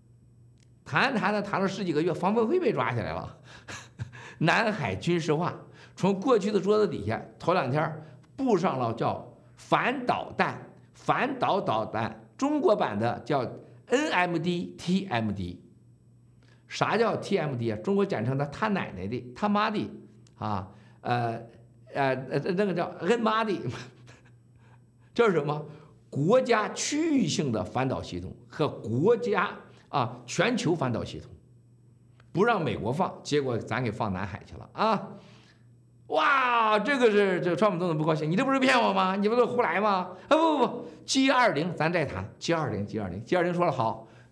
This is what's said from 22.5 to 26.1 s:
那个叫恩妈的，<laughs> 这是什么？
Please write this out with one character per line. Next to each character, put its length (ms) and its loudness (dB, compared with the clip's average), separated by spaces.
那 100 2
个 80 -2
叫 120 -2
恩 200 2
妈 240 0
的， 120 -2
<laughs> 800 -20
这 140 6
是 40 4
什 140 2
么？ 180 -4